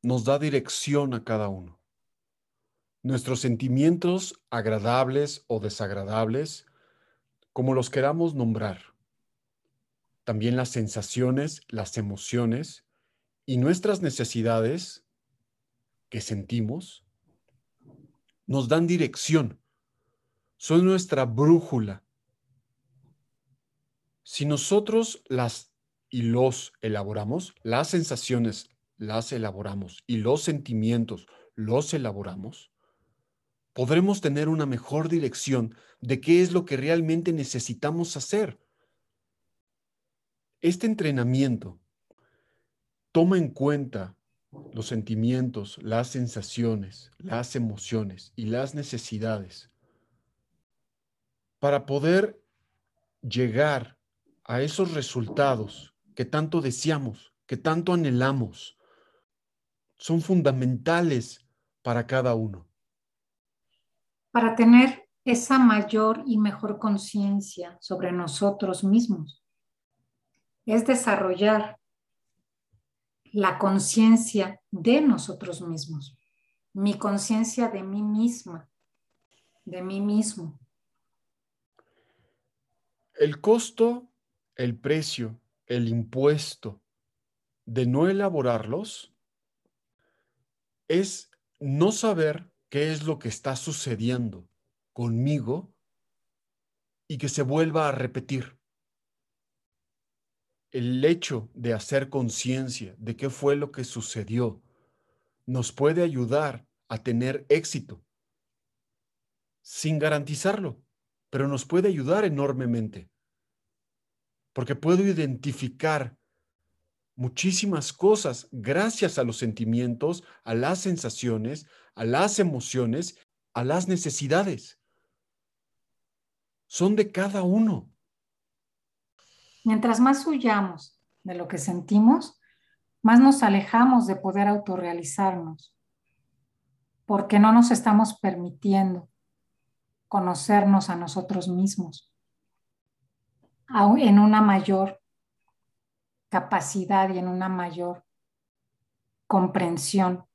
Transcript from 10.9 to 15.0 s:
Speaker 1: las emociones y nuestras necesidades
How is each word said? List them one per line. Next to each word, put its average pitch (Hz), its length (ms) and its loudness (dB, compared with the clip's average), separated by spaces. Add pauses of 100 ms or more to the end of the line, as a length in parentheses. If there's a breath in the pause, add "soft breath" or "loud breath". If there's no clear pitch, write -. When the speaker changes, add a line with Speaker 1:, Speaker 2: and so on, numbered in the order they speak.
Speaker 1:
las 110 320 -8
emociones 117 880 -4 (580)
y 127 120 -2
nuestras 180 440 0
necesidades 120 1040 -2 (1040)